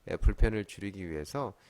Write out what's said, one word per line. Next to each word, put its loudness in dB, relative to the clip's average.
에, -4
불편을 4
줄이기 -10
위해서 -6